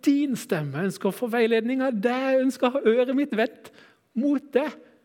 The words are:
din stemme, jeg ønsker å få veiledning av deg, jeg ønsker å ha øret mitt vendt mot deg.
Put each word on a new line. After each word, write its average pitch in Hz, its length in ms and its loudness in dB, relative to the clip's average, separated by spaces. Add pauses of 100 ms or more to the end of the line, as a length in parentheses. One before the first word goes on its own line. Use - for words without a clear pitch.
din 285 340 2
stemme, 151 360 -4
jeg 185 160 -2
ønsker 196 180 -2
å 185 60 -6
få 240 160 -6
veiledning 233 540 0
av 262 100 -2
deg, 240 280 0 (100)
jeg 262 100 4
ønsker 262 240 0
å 247 80 0
ha - 160 -2
øret 247 260 2
mitt 285 200 -2
vendt - 340 -4 (460)
mot 277 260 0 (100)
deg. 285 180 0 (340)